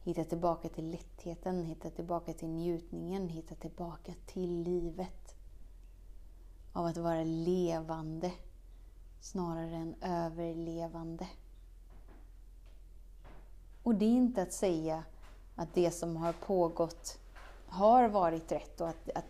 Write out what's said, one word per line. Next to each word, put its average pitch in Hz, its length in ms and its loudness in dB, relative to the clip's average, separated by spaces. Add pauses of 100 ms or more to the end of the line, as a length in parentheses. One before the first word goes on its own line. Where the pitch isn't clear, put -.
Hitta 170 200 0
tillbaka 170 460 0
till 160 200 -6
lättheten, 170 760 -4
hitta 165 240 -6
tillbaka 170 440 -2
till 160 160 -6
njutningen, 170 800 -2
hitta 160 260 -8
tillbaka 170 580 -8 (120)
till 175 380 -2
livet. 175 720 -2 (1400)
Av 175 120 0
att 165 120 0
vara 165 260 2
levande 165 1080 2 (880)
snarare 165 560 -4
än 165 260 -4
överlevande. 165 1300 -2 (2500)
Och 233 80 8
det 196 100 6
är 226 40 8
inte 247 320 6
att - 120 0
säga 160 500 2 (520)
att 165 180 -4
det 175 180 6
som 170 260 -2
har 165 160 2
pågått 170 840 2 (480)
har 220 400 10
varit 170 440 4
rätt - 300 -2
och 165 80 2
att, - 260 -8
att 165 140 -2